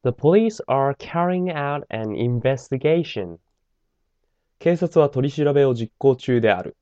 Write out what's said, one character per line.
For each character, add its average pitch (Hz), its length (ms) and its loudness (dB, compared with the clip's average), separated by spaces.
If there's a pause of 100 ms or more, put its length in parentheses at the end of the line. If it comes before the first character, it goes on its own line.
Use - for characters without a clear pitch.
The 123 80 0
police 208 560 2
are 135 260 2
carrying 180 560 -2
out 143 400 -4
an 110 240 -6
investigation. 123 1200 -2 (1200)
警 170 180 2
察 170 240 0
は 147 80 4
取 139 200 -2
り 139 60 -6
調 147 180 0
べ 139 120 4
を 131 100 2
実 117 240 -6
行 135 180 2
中 123 240 0
で 110 120 2
あ 90 100 -2
る。 - 200 -12